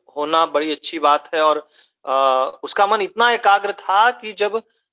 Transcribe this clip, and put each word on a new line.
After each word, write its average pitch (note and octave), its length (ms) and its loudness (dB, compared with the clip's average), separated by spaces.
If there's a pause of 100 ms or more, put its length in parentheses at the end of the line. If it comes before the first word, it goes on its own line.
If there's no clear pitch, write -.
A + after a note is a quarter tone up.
(160)
होना D#3+ 300 0
बड़ी D3+ 260 -2
अच्छी D#3+ 260 -10
बात D3 360 0
है, D#3 80 0
और, D3+ 260 0 (380)
अ, C3+ 80 -2 (480)
उसका - 240 0
मन G#3 160 0
इतना A#3 280 0
एकाग्र G3+ 420 2
था G#3 380 0
कि A3 220 -10
जब G#3 300 -4 (300)